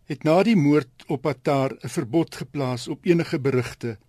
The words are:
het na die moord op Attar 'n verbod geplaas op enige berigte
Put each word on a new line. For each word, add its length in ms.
het 180
na 180
die 140
moord 520
op 180
Attar 440
'n 60
verbod 460
geplaas 540
op 180
enige 320
berigte 600